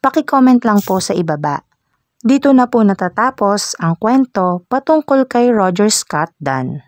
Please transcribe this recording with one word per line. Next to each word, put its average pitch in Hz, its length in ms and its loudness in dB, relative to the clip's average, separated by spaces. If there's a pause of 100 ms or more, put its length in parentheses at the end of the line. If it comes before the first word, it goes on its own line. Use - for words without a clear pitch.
paki-comment 262 640 2
lang 208 160 2
po 190 160 -2
sa 185 160 -4
ibaba. 151 480 -4 (580)
Dito 277 320 0
na 254 160 4
po 233 160 0
natatapos 202 960 -2
ang 165 160 -2
kwento 214 720 -2
patungkol 269 640 0
kay 240 240 2
Roger 196 340 2
Scott - 540 -4
Dunn. 135 460 -6